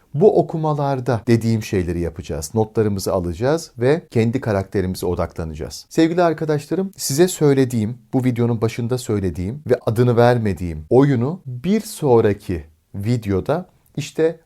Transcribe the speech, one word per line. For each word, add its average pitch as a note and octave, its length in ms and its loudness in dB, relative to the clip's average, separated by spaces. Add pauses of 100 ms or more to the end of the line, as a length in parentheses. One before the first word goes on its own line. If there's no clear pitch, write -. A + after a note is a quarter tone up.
(140)
bu F3+ 260 4
okumalarda C#3+ 880 -2
dediğim A2+ 360 2
şeyleri F2 360 -2
yapacağız. D#2+ 540 -8
Notlarımızı G#2+ 600 -2
alacağız G2 640 -2
ve C#3 340 0
kendi A#2 300 0
karakterimize F#2+ 640 -2
odaklanacağız. E2 840 -6
Sevgili E3 340 2
arkadaşlarım, D#3+ 760 -2
size D3+ 300 0
söylediğim, B2+ 680 2 (160)
bu C3 100 0
videonun A#2 380 0
başında A#2 360 -2
söylediğim G2 720 -4
ve B2 160 2
adını A#2+ 320 2
vermediğim G2 720 2
oyunu C3+ 560 4
bir C#3 360 -2
sonraki G#2+ 840 2 (320)
videoda G#2 720 -2 (280)
işte D#3+ 480 -2